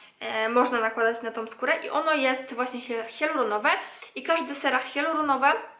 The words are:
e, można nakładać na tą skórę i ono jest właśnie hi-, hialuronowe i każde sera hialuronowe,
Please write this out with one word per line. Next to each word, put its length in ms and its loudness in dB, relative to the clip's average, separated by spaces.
e, 280 -2
można 320 4
nakładać 420 2
na 80 -4
tą 160 -8
skórę 260 -2
i 60 -6
ono 240 2
jest 400 0
właśnie 260 -4
hi-, 140 -6
hialuronowe 600 0
i 80 -10
każde 320 0
sera 240 0
hialuronowe, 720 2